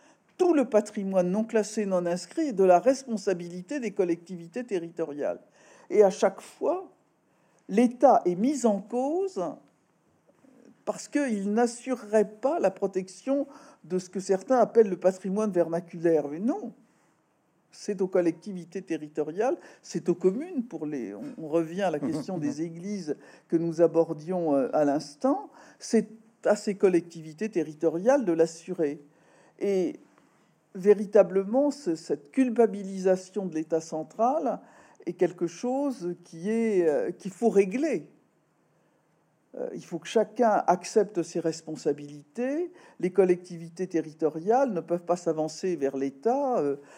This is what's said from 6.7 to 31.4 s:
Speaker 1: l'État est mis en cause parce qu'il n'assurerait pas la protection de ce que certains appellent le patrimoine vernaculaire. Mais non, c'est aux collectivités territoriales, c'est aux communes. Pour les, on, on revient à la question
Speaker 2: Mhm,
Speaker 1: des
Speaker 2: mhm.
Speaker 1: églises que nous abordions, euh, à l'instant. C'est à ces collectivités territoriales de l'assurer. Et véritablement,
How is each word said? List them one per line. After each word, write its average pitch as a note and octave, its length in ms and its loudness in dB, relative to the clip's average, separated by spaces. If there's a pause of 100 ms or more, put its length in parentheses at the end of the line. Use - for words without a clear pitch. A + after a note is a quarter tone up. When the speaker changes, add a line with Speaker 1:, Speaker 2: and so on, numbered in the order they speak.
Speaker 1:
l'État A#3+ 560 4
est F3+ 120 0
mis B3 300 0
en G3+ 140 2
cause C#4 640 -4 (1400)
parce G3 220 -8
qu'il G#3 440 -2
n'assurerait A3 760 0
pas C#4+ 300 -2
la G3 120 2
protection G3 760 -4 (380)
de F3 140 -2
ce F#3 120 -8
que - 80 -8
certains F#3+ 380 0
appellent A3 320 6
le F3+ 100 -4
patrimoine F#3+ 540 0
vernaculaire. E3+ 760 0
Mais D3+ 120 -8
non, C4+ 320 -2 (1000)
c'est G3 300 -6
aux F#3+ 80 0
collectivités F3 720 -2
territoriales, D#3 800 -4 (240)
c'est - 260 -6
aux F3 60 4
communes. A#3+ 500 -2
Pour D#3 220 -10
les, A#2+ 280 -8
on, G2+ 80 -12 (140)
on D#3 120 -10
revient E3 340 -2
à F#3 80 2
la D3+ 100 -2
question D3+ 360 -6
Speaker 2:
Mhm, E3 40 -6
Speaker 1:
des D3 200 -4
Speaker 2:
mhm. E3+ 60 -4
Speaker 1:
églises E3+ 500 -8 (300)
que E3+ 100 0
nous E3 260 0
abordions, D#3+ 720 2
euh, C3+ 160 0
à D3+ 140 2
l'instant. B3+ 640 -2 (280)
C'est - 300 0 (380)
à G#3 100 4
ces G#3 200 -4
collectivités E3+ 720 0
territoriales E3+ 760 0
de F3+ 80 2
l'assurer. E3 680 -2 (600)
Et F#3 400 -2 (720)
véritablement, G3+ 960 4